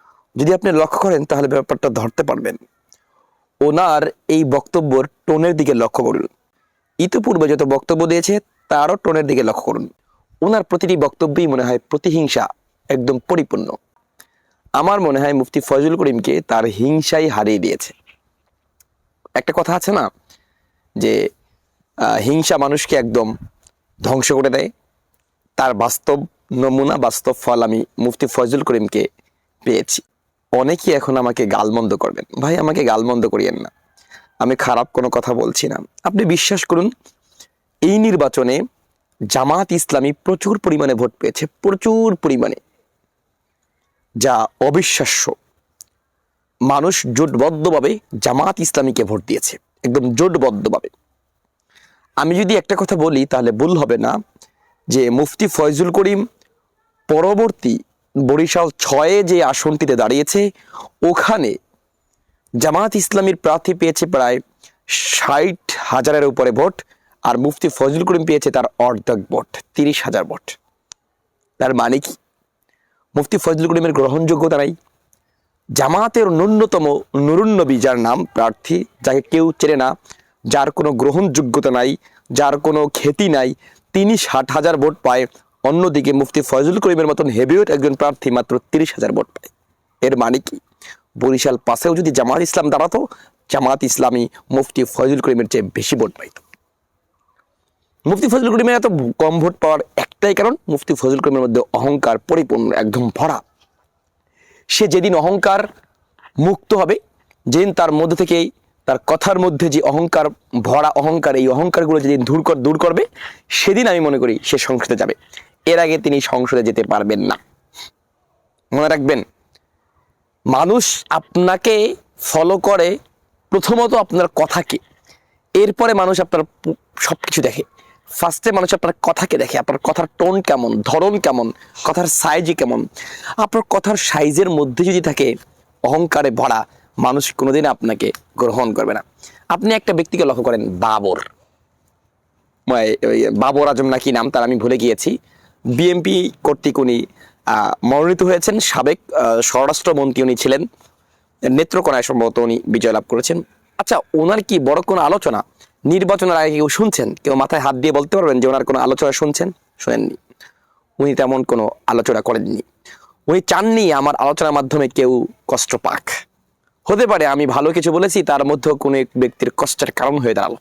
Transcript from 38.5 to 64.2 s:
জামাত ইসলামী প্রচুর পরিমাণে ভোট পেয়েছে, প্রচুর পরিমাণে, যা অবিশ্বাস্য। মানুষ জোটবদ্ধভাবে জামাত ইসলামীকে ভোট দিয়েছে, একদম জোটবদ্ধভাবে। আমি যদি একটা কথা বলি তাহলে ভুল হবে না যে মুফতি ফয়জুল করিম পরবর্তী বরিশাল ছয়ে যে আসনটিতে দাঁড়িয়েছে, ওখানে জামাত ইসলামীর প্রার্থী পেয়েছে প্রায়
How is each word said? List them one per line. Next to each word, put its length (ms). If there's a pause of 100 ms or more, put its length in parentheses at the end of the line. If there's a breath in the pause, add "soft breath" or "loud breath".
জামাত 440
ইসলামী 400
প্রচুর 480
পরিমাণে 340
ভোট 260
পেয়েছে, 260 (160)
প্রচুর 540
পরিমাণে, 400 (1600)
যা 300 (140)
অবিশ্বাস্য। 720 (1300)
মানুষ 520
জোটবদ্ধভাবে 840 (220)
জামাত 380
ইসলামীকে 440
ভোট 240
দিয়েছে, 300 (260)
একদম 300
জোটবদ্ধভাবে। 720 (1300 soft breath)
আমি 200
যদি 200
একটা 200
কথা 200
বলি 300
তাহলে 260
ভুল 260
হবে 200
না 200 (680 soft breath)
যে 220
মুফতি 380
ফয়জুল 440
করিম 340 (840)
পরবর্তী 720 (480)
বরিশাল 420 (100)
ছয়ে 440
যে 200
আসনটিতে 520
দাঁড়িয়েছে, 560 (580 loud breath)
ওখানে 460 (1000)
জামাত 380
ইসলামীর 400
প্রার্থী 380
পেয়েছে 320
প্রায় 340 (480 soft breath)